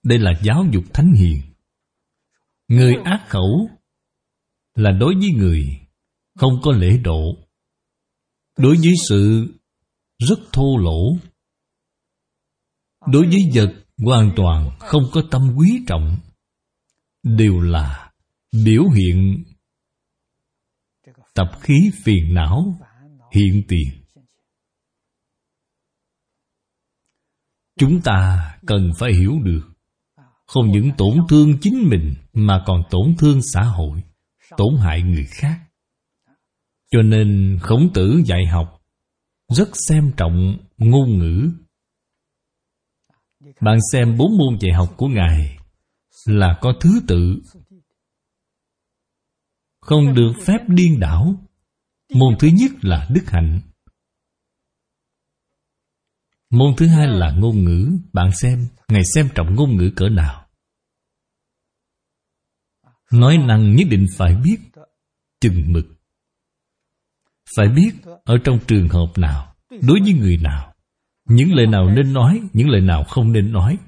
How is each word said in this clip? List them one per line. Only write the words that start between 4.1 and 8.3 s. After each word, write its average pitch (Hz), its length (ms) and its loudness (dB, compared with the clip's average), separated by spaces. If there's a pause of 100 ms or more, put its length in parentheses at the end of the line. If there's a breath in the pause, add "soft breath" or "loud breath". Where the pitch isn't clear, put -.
là 104 160 0
đối 123 240 0
với 196 200 -2
người 76 520 -2 (480)
không 131 280 -2
có 151 80 0
lễ 101 260 2
độ, 82 260 -4 (1300)